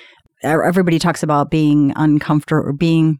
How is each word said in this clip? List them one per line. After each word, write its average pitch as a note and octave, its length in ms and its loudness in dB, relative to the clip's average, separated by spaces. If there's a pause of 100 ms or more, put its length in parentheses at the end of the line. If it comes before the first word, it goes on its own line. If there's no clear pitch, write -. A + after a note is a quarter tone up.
(440)
E-, C3 40 -4
everybody E3+ 500 0
talks E3 240 -4
about D3 300 0
being D3 420 2
uncomfortable, D3+ 800 0
being D#3+ 440 0